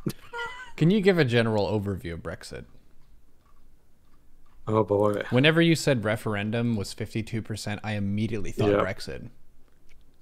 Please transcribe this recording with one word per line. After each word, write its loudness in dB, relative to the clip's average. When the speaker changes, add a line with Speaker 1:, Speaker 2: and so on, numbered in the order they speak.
Speaker 1:
<laughs> -8
Can 4
you 4
give 6
a 6
general 2
overview -2
of -8
Brexit? -10
Speaker 2:
Oh, 4
boy. 2
Speaker 1:
Whenever 6
you 6
said 0
referendum 0
was -4
fifty-two -4
percent, -6
I -4
immediately 0
thought 2
Speaker 2:
Yeah. 6
Speaker 1:
Brexit. -6